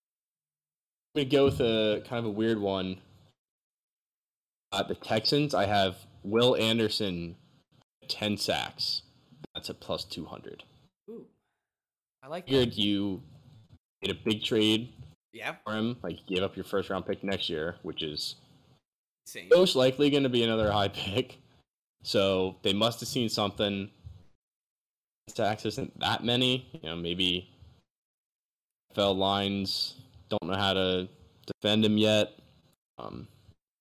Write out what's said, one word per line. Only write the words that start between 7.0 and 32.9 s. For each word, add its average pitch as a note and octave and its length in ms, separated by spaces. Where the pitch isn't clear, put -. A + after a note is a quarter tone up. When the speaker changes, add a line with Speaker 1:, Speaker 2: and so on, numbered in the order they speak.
Speaker 1:
ten G#2 300
sacks. - 640
That's - 160
a - 40
plus - 300
two - 220
hundred. - 380
Speaker 2:
Ooh, A#3 160
I C3 60
like E3+ 180
that. C3 60
Speaker 1:
Figured B2 240
you G2+ 480
made - 100
a - 80
big A2 240
trade A2 480
Speaker 2:
Yeah. A#2 240
Speaker 1:
for G#2+ 80
him. A2+ 300
Like, E2+ 160
you F#2 60
gave F2+ 80
up F#2+ 140
your F#2 80
first G2 240
round F#2+ 160
pick - 180
next F#2+ 260
year, E2 320
which F2 220
is D2 320
Speaker 2:
Insane. F#2 260
Speaker 1:
Most F#3 220
likely C3 340
gonna C#3 200
be A#2+ 140
another A2 280
high G2+ 160
pick. G2 500
So F#2+ 600
they G#2 100
must A2 280
have - 80
seen A#2+ 200
something. G2+ 600
Sacks G#2+ 360
isn't - 340
that G2 240
many. B2+ 460
You D#2+ 80
know, E2 60
maybe F2 540
F - 60
L G2+ 180
lines G2 800
don't G#2 140
know F2+ 140
how G2 160
to F#2 360
defend G#2+ 380
him G#2+ 140
yet. G#2+ 340